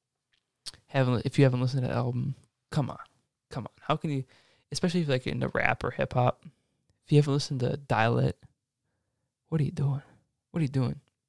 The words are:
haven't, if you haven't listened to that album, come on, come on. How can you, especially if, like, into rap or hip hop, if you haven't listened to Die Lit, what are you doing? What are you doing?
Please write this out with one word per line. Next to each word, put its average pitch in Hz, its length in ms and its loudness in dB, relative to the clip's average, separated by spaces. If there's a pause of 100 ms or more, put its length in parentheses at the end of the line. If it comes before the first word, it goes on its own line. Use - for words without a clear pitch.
(880)
haven't, 127 380 2
if - 140 -4
you 139 60 10
haven't 123 160 4
listened 127 220 0
to 127 60 -2
that 131 60 -2
album, 123 400 -2 (360)
come 135 200 0
on, - 80 -12 (520)
come 113 140 -8
on. - 160 -14
How 151 160 -2
can 160 140 -4
you, 135 140 -4 (480)
especially 175 300 0
if, 147 60 -2
like, 131 180 0
into 127 220 -2
rap - 360 -2
or 131 80 -2
hip - 220 -4
hop, 123 300 0 (600)
if - 80 -2
you 147 60 8
haven't 147 160 4
listened 139 260 -4
to - 160 -2
Die 113 320 2
Lit, 127 300 2 (1080)
what 160 120 0
are 139 40 2
you - 60 -2
doing? 139 320 -2 (480)
What 170 100 -4
are 156 40 2
you 131 40 0
doing? 135 320 -2 (280)